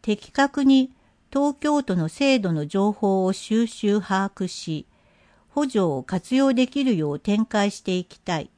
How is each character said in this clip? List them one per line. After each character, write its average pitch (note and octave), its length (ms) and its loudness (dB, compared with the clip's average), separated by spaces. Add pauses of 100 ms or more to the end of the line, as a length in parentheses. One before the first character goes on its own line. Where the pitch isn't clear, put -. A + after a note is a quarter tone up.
的 - 300 -6
確 C#4 320 0
に C4+ 280 6 (400)
東 C#4+ 220 0
京 D4 300 0
都 F#3+ 120 -2
の D#3+ 140 -2
制 C4+ 300 2
度 F#3+ 120 -2
の D3+ 140 -2
情 G3 260 0
報 F#3+ 340 0
を F#3+ 80 0
収 A3+ 340 -2
集 G#3 340 -2
把 F#3+ 280 -2
握 - 180 -6
し、 - 400 -10 (640)
補 C#4+ 160 -2
助 A#3+ 160 0
を C#3+ 220 -2
活 - 320 -4
用 C4+ 180 4
で B3 140 2
き C#4 160 -4
る B3 140 0
よ D3+ 140 -2
う D3+ 80 -6
展 G#3+ 260 0
開 G#3 260 0
し - 100 -16
て F#3 140 -4
い F3+ 100 -4
き - 140 -20
た E3+ 200 -6
い。 - 180 -12